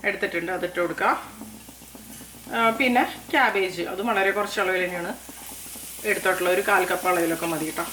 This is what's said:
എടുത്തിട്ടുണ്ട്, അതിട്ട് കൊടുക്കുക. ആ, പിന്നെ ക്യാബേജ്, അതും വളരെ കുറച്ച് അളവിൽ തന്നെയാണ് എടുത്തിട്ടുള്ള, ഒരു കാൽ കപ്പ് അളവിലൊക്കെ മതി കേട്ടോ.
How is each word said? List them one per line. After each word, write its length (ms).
എടുത്തിട്ടുണ്ട്, 480
അതിട്ട് 260
കൊടുക്കുക. 280
ആ, 20
പിന്നെ 240
ക്യാബേജ്, 500
അതും 180
വളരെ 280
കുറച്ച് 240
അളവിൽ 220
തന്നെയാണ് 280
എടുത്തിട്ടുള്ള, 460
ഒരു 140
കാൽ 200
കപ്പ് 200
അളവിലൊക്കെ 420
മതി 160
കേട്ടോ. 240